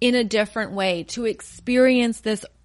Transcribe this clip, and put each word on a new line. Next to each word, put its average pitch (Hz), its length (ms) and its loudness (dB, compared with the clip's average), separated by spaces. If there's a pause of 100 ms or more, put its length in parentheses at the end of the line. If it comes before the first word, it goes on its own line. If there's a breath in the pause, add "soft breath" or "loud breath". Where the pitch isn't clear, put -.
in 247 140 2
a 240 100 2
different 208 480 -2
way, 190 360 -2
to 233 180 -6
experience 247 920 2
this 214 260 -4 (180)